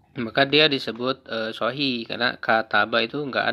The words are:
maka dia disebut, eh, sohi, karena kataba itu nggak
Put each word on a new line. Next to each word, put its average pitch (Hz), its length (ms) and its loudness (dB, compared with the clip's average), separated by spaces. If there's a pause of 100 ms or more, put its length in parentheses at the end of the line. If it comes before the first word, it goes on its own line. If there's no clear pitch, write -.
(160)
maka 131 320 0
dia 147 240 4
disebut, 123 560 -4
eh, 113 240 -4
sohi, 123 560 -2
karena 120 320 -4
kataba 113 640 2
itu 127 160 -6
nggak 113 340 -2